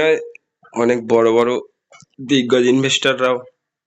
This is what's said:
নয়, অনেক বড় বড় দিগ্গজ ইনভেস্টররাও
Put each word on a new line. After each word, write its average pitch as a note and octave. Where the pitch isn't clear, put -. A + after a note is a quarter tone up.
নয়, D#3
অনেক A#2+
বড় A2+
বড় A#2+
দিগ্গজ B2+
ইনভেস্টররাও B2+